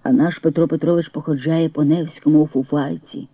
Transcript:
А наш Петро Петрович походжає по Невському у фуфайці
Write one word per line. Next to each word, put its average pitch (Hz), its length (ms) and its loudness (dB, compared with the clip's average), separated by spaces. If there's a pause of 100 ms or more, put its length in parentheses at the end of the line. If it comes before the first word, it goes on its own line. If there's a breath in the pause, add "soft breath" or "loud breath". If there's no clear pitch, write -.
А 135 80 -2
наш 156 280 2
Петро 165 280 0
Петрович 165 420 0
походжає 156 600 -2
по 151 140 -2
Невському 151 600 2
у 156 40 0
фуфайці 143 880 -6